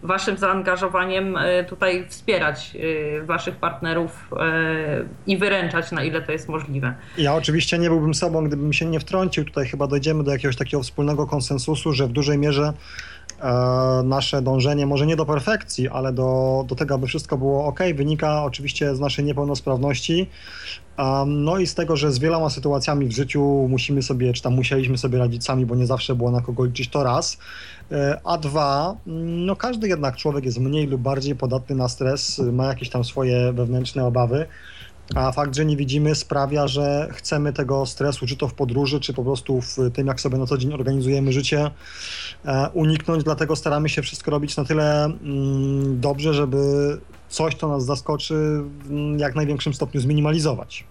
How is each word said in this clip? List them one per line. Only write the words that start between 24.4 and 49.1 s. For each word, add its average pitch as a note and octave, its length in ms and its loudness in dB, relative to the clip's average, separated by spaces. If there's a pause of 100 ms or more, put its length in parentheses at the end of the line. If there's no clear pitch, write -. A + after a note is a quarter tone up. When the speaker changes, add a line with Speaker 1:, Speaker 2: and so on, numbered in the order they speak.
Speaker 2:
tam B2 120 0
musieliśmy B2+ 440 2
sobie B2 220 2
radzić A#2+ 260 0
sami, B2+ 200 2
bo A#2 100 0
nie B2+ 100 4
zawsze B2 300 0
było A#2+ 160 2
na A#2+ 100 2
kogo B2 240 0
liczyć, B2 240 -4
to C#3+ 140 0
raz. B2+ 340 0 (540)
E, C#3+ 320 0
a E3+ 140 0
dwa, D3 580 0 (120)
mm, E3+ 380 -4
no F#3+ 100 0
każdy A3+ 320 -2
jednak C#3+ 280 0
człowiek C#3+ 300 -2
jest A#2+ 140 -2
mniej C#3+ 280 2
lub C3 140 0
bardziej C3+ 340 -2
podatny C3 400 -2
na B2+ 140 0
stres, C3+ 500 -2
ma B2+ 280 2
jakieś B2+ 220 -4
tam B2 140 0
swoje B2 500 2
wewnętrzne B2+ 520 0
obawy. B2 400 2 (720)
A C3 160 2
fakt, C#3+ 240 -2
że D3+ 100 2
nie D3+ 120 2
widzimy, D3 380 2
sprawia, C#3+ 520 0
że C#3+ 460 0
chcemy D3 400 -2
tego C3+ 320 0
stresu, C#3 420 -2
czy A#2+ 100 -4
to C#3+ 100 0
w A#2+ 60 -4
podróży, C#3 460 0
czy C3+ 140 -4
po B2+ 100 -2
prostu C3 380 0
w - 160 -8 (160)
tym, C3+ 140 0
jak B2+ 140 -2
sobie C3 160 0
na C3 80 0
co C3+ 120 0
dzień C3 160 0
organizujemy C3+ 600 2
życie, D3 380 2 (720)
e, C#3 280 2
uniknąć. D#3 500 2
Dlatego D#3 320 2
staramy D3+ 340 0
się D#3 120 0
wszystko - 300 -4
robić D3 260 -2
na C#3+ 80 0
tyle, D3+ 400 4
mm, C#3 920 0
dobrze, C#3+ 340 0
żeby C#3 240 2 (720)
coś, D#3+ 260 0
co D#3+ 120 -4
nas C#3 180 0
zaskoczy, D3 480 -2 (500)
w, C#3 80 -10
mm, D3 280 -2